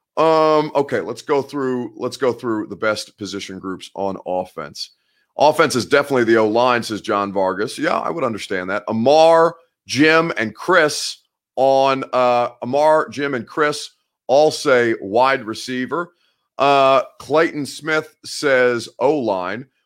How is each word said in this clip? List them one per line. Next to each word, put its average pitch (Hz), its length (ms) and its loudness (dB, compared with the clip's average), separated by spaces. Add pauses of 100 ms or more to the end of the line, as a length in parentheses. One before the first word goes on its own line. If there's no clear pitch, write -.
(180)
Um, 156 580 2
okay, 139 240 -2
let's 101 220 -10
go 143 200 0
through, 127 540 -6
let's 120 220 -8
go 123 160 0
through 110 340 -4
the 101 80 -12
best 107 420 -4
position 95 420 -10
groups 92 340 -10
on 95 320 -6
offense. 90 640 -8 (460)
Offense 151 380 2
is 117 100 -2
definitely 139 380 2
the 113 140 4
O-line, 117 440 2
says 101 200 -8
John 101 300 -2
Vargas. 95 460 -2
Yeah, 151 220 -2
I - 100 -6
would 156 140 -6
understand 98 480 -6
that. 104 160 -6
Amar, 160 720 4 (280)
Jim, 156 500 2
and 107 200 -4
Chris 160 640 0 (360)
on, 135 480 2 (100)
uh, 123 360 2 (140)
Amar, 147 460 2
Jim, 139 260 -6
and 113 120 -6
Chris 147 440 -2 (340)
all 147 240 4
say 120 500 2
wide 120 440 0
receiver. 127 720 -8 (440)
Uh, 135 460 4 (160)
Clayton 151 480 -2
Smith 151 580 -6
says 127 720 0
O-line. 113 720 -2 (180)